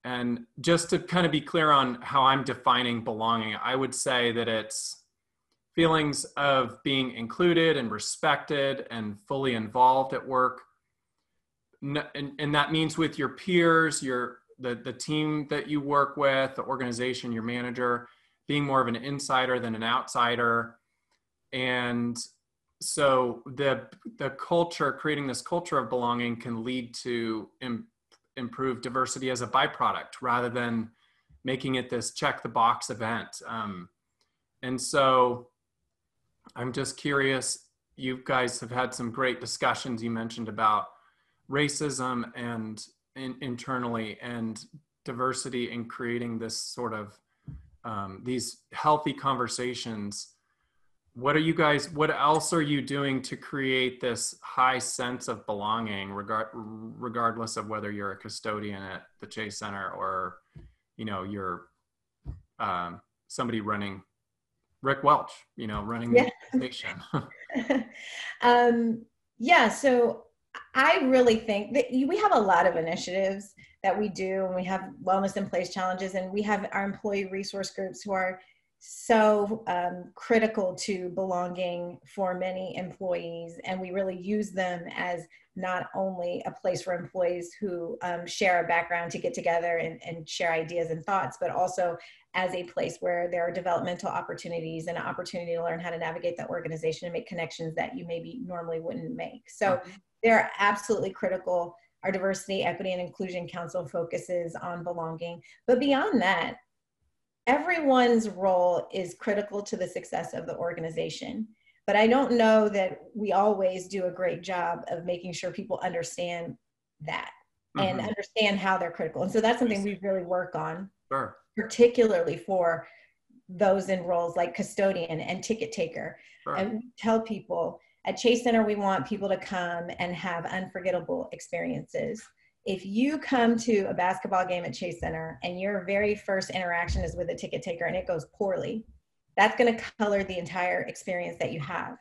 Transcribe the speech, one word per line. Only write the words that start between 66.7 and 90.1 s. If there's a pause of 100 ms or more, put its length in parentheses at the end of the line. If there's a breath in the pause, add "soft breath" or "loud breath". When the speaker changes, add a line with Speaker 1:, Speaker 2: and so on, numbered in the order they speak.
Speaker 1:
<laughs>
Speaker 2:
<laughs>
Um, (340)
yeah,
so (520)
I
really
think
that
y-,
we
have
a
lot
of
initiatives (280 loud breath)
that
we
do,
and
we
have (120)
wellness
in
place
challenges,
and
we
have
our
employee
resource
groups
who
are (400 loud breath)
so,
um,
critical
to
belonging (160)
for
many
employees.
And
we
really
use
them (100)
as (340 soft breath)
not (100)
only
a
place
for
employees
who,
um,
share
a
background
to
get
together
and,
and